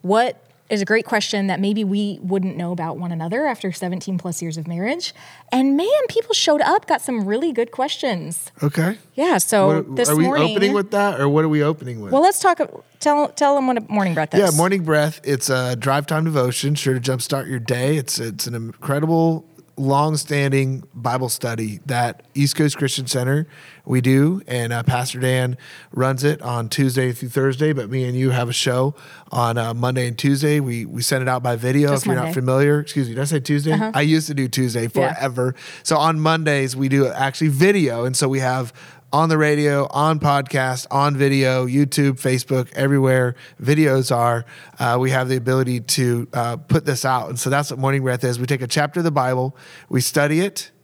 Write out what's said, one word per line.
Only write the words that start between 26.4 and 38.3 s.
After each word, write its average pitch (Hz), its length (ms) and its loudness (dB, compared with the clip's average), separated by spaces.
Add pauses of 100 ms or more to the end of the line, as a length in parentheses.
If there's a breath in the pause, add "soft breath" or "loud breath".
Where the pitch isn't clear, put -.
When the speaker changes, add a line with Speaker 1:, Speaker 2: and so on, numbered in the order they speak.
Speaker 2:
on 120 280 -4
Tuesday 127 420 0
through 123 180 -10
Thursday, 135 420 0
but 117 180 -4
me 131 160 -2
and 123 120 -4
you 131 140 2
have 123 180 0
a 120 40 -4
show 131 420 0 (360 loud breath)
on, 120 260 0
uh, 117 160 -2
Monday 123 340 -2
and 113 100 -6
Tuesday. 143 420 2
We, 117 260 -4
we - 160 -8
send 131 200 0
it 127 80 -2
out 127 140 0
by 123 120 0
video 131 340 2
Speaker 1:
Just 135 140 0
Speaker 2:
if - 40 -2
you're 131 80 2
Speaker 1:
Monday. 127 140 -2
Speaker 2:
not 175 60 -4
familiar. 135 440 2
Excuse 147 280 -4
me, 117 80 -8
did 131 60 -4
I 143 40 -2
say 147 140 -2
Tuesday? 147 340 0
Speaker 1:
Uh-huh. 220 200 -2
Speaker 2:
I 147 80 2
used 156 260 2
to 151 60 -6
do 131 140 -2
Tuesday 120 460 -2
Speaker 1:
Yeah. 135 200 0
Speaker 2:
forever. 127 420 -2 (280 loud breath)
So 160 140 0
on 156 220 2
Mondays, 151 560 2
we 135 140 0
do 139 180 4
actually 139 420 -2
video, 143 560 2
and 127 120 -2
so 139 100 2
we 135 120 0